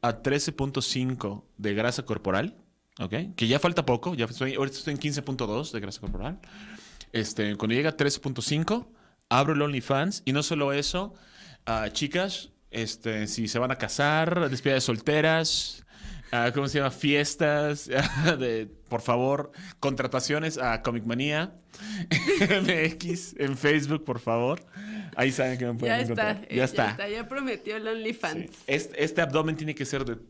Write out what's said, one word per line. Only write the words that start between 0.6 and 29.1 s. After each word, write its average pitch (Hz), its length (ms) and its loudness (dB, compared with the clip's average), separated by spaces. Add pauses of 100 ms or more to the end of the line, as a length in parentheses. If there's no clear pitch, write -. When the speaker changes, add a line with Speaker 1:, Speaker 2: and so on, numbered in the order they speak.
Speaker 1:
cinco 127 640 -2 (120)
de 104 160 0
grasa 113 300 0
corporal, 104 520 0 (420)
¿ok? 92 160 -6 (220)
Que 113 100 0
ya 135 140 4
falta 170 260 2
poco, 127 300 0
ya 117 80 0
estoy, 131 300 -4
ahorita 135 240 -2
estoy 151 160 -4
en 139 40 -6
quince 147 240 -2
punto 131 240 -4
dos 120 240 -2
de 117 80 -6
grasa 98 220 -8
corporal. 101 400 -6 (720)
Este, 104 420 -2
cuando 110 220 0
llegue 147 100 2
a 156 100 -2
trece 143 220 2
punto 123 240 -4
cinco, 160 480 0 (380)
abro 139 240 4
el 143 100 2
OnlyFans, 143 600 0
y 131 80 0
no 147 100 2
solo 143 300 0
eso, 180 420 -2 (520)
ah, 110 260 0
chicas, 147 580 -2 (220)
este, 110 560 -4
si 113 180 -2
se 117 140 0
van 127 100 2
a 127 60 0
casar, 156 760 2
despedida 135 240 2
de 131 60 4
solteras, 156 1040 2 (480)
ah, 120 200 4
¿cómo 139 140 0
se 131 120 0
llama? 139 120 4
Fiestas, 147 1000 2
<laughs> 143 520 2
de, 113 260 0 (220)
por 113 140 -2
favor, 131 500 2 (260)
contrataciones 135 800 0
a 120 240 0
Comic 117 220 -2
Manía 147 500 0 (540)
<laughs> 320 320 2
M 190 460 4
X 170 520 -4
en 139 180 0
Facebook, 151 480 2
por 120 140 -4
favor. 120 420 0 (560)
Ahí 131 140 4
saben 127 280 0
que 123 80 -2
me 120 80 0
pueden 117 220 2
Speaker 2:
Ya - 60 0
está, 117 100 0 (180)
Speaker 1:
encontrar. 208 140 -4
Speaker 2:
eh, - 60 -18
Speaker 1:
Ya - 60 -2
Speaker 2:
ya 127 80 4
Speaker 1:
está. 123 260 2
Speaker 2:
está, 196 180 -6
ya 226 200 -6
prometió 254 480 -4
el 220 100 -6
OnlyFans. 220 640 -4
Speaker 1:
Sí. - 60 -18 (100)
Este, 147 380 0
este - 160 0